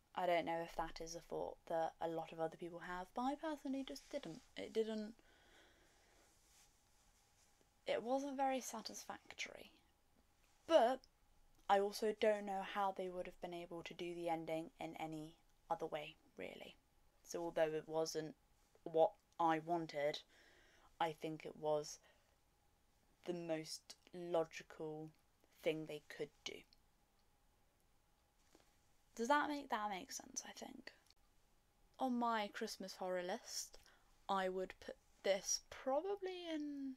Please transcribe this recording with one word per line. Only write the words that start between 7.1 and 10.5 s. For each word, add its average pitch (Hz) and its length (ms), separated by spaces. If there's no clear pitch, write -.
it 190 160
wasn't 269 360
very 269 220
satisfactory. - 1080